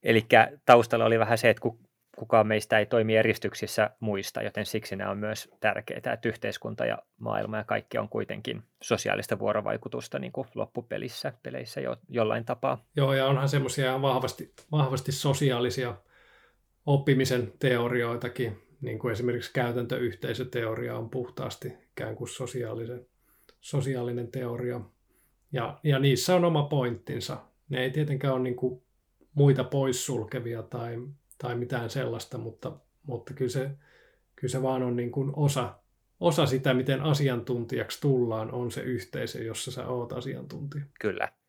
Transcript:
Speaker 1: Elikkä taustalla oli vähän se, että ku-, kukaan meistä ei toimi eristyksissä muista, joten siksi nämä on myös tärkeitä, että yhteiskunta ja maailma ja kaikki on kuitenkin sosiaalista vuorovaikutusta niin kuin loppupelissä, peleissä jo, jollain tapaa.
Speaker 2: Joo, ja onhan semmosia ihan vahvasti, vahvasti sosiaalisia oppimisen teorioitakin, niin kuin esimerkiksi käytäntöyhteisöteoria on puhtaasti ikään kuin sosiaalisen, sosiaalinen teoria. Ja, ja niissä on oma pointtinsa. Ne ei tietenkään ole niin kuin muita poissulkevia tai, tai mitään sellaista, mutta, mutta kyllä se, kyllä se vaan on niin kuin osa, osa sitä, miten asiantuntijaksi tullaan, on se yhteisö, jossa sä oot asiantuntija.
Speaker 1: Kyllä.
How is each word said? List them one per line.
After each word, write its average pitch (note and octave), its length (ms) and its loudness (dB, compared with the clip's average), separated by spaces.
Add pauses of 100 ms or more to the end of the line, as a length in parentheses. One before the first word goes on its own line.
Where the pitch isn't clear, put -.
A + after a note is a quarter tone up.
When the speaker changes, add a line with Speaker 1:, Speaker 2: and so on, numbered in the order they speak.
Speaker 1:
Elikkä A2+ 480 8 (140)
taustalla A#2 400 8
oli A2+ 140 4
vähän A2+ 180 4
se, A#2 120 6
että A2 120 2
ku-, A#2 180 -4 (380)
kukaan A2+ 300 4
meistä A2 320 2
ei G#2 60 2
toimi A2 320 2
eristyksissä G#2+ 720 0 (100)
muista, G#2 420 -4
joten G#2+ 240 -6
siksi - 300 -6
nämä G2 160 -4
on G2 60 -4
myös G#2+ 320 -6 (100)
tärkeitä, - 540 -2
että A#2 160 -2
yhteiskunta - 560 -6
ja - 120 -2 (200)
maailma G#2+ 400 -4
ja G#2+ 60 -6
kaikki A2 340 -4
on G#2+ 120 -4
kuitenkin A2 540 -8 (180)
sosiaalista G#2 580 -2
vuorovaikutusta G#2+ 800 -4
niin B2 120 -10
kuin C3 240 -8
loppupelissä, A#2 760 -8 (100)
peleissä B2+ 380 -10
jo, A#2+ 160 -4 (120)
jollain A2+ 360 -2
tapaa. B2+ 400 -4 (100)
Speaker 2:
Joo, C#3 180 2
ja C3+ 140 2
onhan C#3 220 2
semmosia C#3 400 0
ihan C3 120 -2
vahvasti, B2+ 520 -2 (180)
vahvasti C3+ 400 0
sosiaalisia B2+ 840 0 (920)
oppimisen C3 720 4
teorioitakin, A#2+ 1000 0 (200)
niin A2+ 180 -6
kuin A#2+ 120 -2
esimerkiksi A#2+ 420 -2
käytäntöyhteisöteoria A#2+ 1400 -2
on A2+ 120 -8
puhtaasti B2 580 -8 (240)
ikään A2+ 240 -8
kuin A2 120 -8
sosiaalisen, A#2 800 -8 (560)
sosiaalinen A#2+ 680 -2
teoria. B2 500 -4 (720)
Ja, A#2+ 320 -4
ja C#3+ 160 4
niissä C#3 360 6
on F3 100 6
oma D#3 180 4
pointtinsa. B2 760 -2 (320)
Ne B2+ 140 -2
ei B2+ 80 -2
tietenkään C#3 420 0
ole B2+ 100 0
niin B2+ 120 -2
kuin B2+ 260 -4 (520)
muita C#3+ 300 8
poissulkevia B2 1000 -2
tai, A#2 340 -8 (400)
tai B2 180 -6
mitään B2 340 -4
sellaista, A#2+ 480 -4
mutta, - 400 -10 (260)
mutta B2 300 -8
kyllä B2+ 180 -2
se, C3+ 200 -2 (640)
kyllä B2 160 -4
se C#3 100 -2
vaan C3 220 0
on B2 120 0
niin A#2+ 160 -2
kuin C#3 240 -2
osa, C#3+ 400 2 (440)
osa E3+ 260 4
sitä, C3 280 2
miten C3 280 2
asiantuntijaksi B2 1000 0
tullaan, A#2 500 2
on B2 200 -4
se - 100 -8
yhteisö, A#2+ 600 -6
jossa A2+ 280 -8
sä B2+ 160 -8
oot B2 260 -6
asiantuntija. C#3 680 -8 (160)
Speaker 1:
Kyllä. - 280 -2 (220)